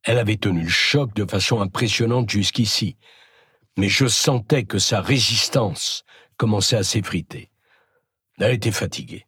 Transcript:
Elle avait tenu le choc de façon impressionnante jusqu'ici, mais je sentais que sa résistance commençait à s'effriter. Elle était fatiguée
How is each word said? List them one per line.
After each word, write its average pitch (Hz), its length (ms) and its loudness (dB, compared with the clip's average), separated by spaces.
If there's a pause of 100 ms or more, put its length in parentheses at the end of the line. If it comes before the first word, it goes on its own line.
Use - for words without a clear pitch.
Elle 120 160 2
avait 107 180 2
tenu 92 260 0
le 82 60 -4
choc 123 460 0
de 104 100 -2
façon 104 360 0
impressionnante 113 680 0
jusqu'ici, 104 680 0 (800)
mais 98 120 2
je 131 180 2
sentais 123 580 2
que 101 140 -2
sa 104 220 0
résistance - 1040 0 (320)
commençait 110 400 2
à 101 80 0
s'effriter. - 640 -4 (880)
Elle 110 140 2
était 113 200 0
fatiguée - 560 -8